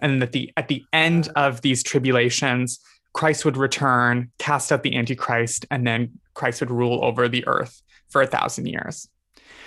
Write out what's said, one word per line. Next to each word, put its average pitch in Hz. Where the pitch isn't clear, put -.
and 135
that 123
the, 127
at 151
the 131
end 160
of 139
these 131
tribulations, 127
Christ 156
would 139
return, 123
cast 147
out 143
the 143
Antichrist, 117
and 127
then 120
Christ 123
would 127
rule 123
over 123
the 120
earth -
for 135
a 135
thousand -
years. -